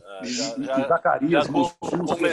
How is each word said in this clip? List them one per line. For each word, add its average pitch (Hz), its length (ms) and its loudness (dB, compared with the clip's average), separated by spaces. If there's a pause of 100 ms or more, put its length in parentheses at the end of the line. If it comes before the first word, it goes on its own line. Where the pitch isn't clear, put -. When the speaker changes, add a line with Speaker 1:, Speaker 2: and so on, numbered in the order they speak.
Speaker 1:
Ah, 95 200 -16
Speaker 2:
e, - 60 -8
Speaker 1:
já, - 280 -6
Speaker 2:
e, 269 80 -6
Speaker 1:
já, 135 160 -2
Speaker 2:
e 139 80 -2
Zacarias, 151 580 2
Speaker 1:
já 131 60 -4
co-, 143 60 0
Speaker 2:
Mussum, - 480 -2
Speaker 1:
começou, 151 100 0 (160)